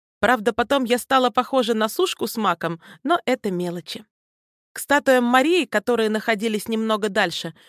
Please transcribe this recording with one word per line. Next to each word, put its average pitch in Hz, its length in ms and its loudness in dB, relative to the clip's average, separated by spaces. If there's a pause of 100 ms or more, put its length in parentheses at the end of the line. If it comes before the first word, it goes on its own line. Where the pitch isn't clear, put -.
(200)
Правда, 226 320 2
потом 262 320 0
я 240 140 0
стала 254 320 2
похожа 240 440 0
на 220 140 0
сушку - 400 -2
с - 80 -8
маком, 170 460 -2 (220)
но 339 200 2
это 247 280 -2
мелочи. 175 540 -6 (680)
К - 60 -14
статуям 269 440 2
Марии, 269 400 4
которые 220 460 0
находились 214 580 -2
немного 220 400 -2
дальше, 185 480 -2 (140)